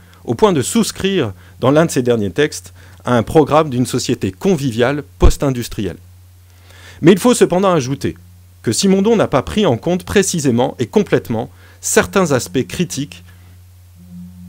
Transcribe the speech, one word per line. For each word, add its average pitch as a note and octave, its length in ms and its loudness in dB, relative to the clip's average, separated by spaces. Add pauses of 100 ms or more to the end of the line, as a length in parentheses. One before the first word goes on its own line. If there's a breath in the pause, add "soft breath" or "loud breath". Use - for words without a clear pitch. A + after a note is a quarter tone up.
(240 soft breath)
au B2+ 100 -4
point G3+ 200 2
de C3 80 2
souscrire, F#3 720 -2 (260 soft breath)
dans B2+ 100 2
l'un D3+ 140 4
de D#3+ 60 -2
ses C3 120 -2
derniers A2+ 280 0
textes, - 420 -4 (320 soft breath)
à B2 100 0
un A2+ 80 2
programme D#3 460 2
d'une B2+ 160 -2
société A#2 480 -4
conviviale C#3 720 -2 (140)
post-industrielle. A#2 800 0 (1040 loud breath)
Mais E3 100 8
il F#3+ 60 4
faut B3 160 2
cependant F#3 380 2
ajouter C3 440 -4 (480)
que A#2+ 80 0
Simondon G3 420 2
n'a D#3 140 2
pas C3+ 140 0
pris G#3 240 -2
en B2 100 2
compte F3 280 -4
précisément C#3+ 760 0
et B2 80 -4
complètement B2+ 640 -2 (320 soft breath)
certains F#3 500 0
aspects B2 340 -2
critiques. - 560 -8 (1300 soft breath)